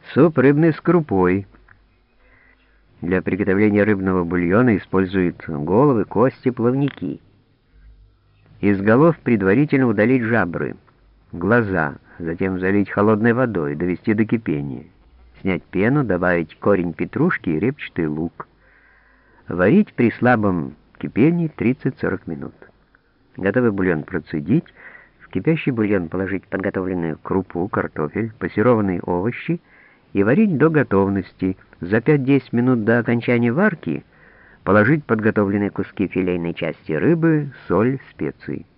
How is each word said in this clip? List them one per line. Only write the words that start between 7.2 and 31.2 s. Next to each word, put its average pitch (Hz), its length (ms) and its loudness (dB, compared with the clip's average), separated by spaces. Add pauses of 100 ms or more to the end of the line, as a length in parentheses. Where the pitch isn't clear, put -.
Из 98 180 2
голов 123 380 4
предварительно 123 720 2
удалить 117 340 2
жабры, 87 540 -2 (560)
глаза, 92 640 0 (240)
затем 90 400 -4
залить 98 320 0
холодной 110 420 2
водой, 98 400 -2
довести 87 400 -2
до 107 120 2
кипения, 82 600 -6 (560)
снять 95 220 -2
пену, 127 400 0
добавить 87 560 -2
корень 90 340 0
петрушки 92 560 -4
и 78 100 -2
репчатый 101 460 -4
лук. 78 420 -8 (1000)
Варить 117 480 2
при 117 160 2
слабом 101 640 0 (240)
кипении 160 480 0
тридцать-сорок 107 800 -4
минут. 69 260 -10 (840)
Готовый 104 340 2
бульон 92 320 0
процедить, 82 680 -4 (480)
в - 100 -20
кипящий 151 420 -2
бульон 101 380 0
положить 92 360 -6
подготовленную 92 720 -4
крупу, 92 500 -4
картофель, 92 680 -4
пассерованные 104 640 0
овощи 107 580 -4 (540)
и 98 100 2
варить 165 340 2
до 151 120 4
готовности. 98 880 -2 (240)